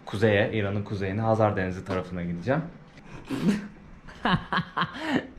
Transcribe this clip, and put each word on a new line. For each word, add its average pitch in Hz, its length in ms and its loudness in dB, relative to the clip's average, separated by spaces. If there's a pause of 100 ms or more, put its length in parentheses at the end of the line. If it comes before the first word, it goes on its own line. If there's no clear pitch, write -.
kuzeye, 107 460 4
İran'ın 101 300 0
kuzeyine, 98 380 -2
Hazar 110 360 4
Denizi 92 280 -2
tarafına 90 380 -4
gideceğim. 87 400 -2 (1600)
<laughs> 202 100 4 (1040)